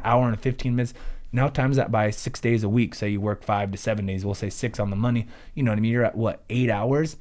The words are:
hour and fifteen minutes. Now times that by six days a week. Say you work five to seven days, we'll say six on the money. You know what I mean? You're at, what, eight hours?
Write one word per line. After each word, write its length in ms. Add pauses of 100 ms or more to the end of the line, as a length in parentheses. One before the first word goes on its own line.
hour 240
and 100
fifteen 380
minutes. 160 (400)
Now 160
times 260
that 160
by 200
six 280
days 240
a 60
week. 260
Say 140
you 100
work 240
five 280
to 60
seven 280
days, 180
we'll 120
say 140
six 300
on 100
the 60
money. 320 (260)
You 100
know 80
what 80
I 20
mean? 100
You're 140
at, 100
what, 340
eight 200
hours? 520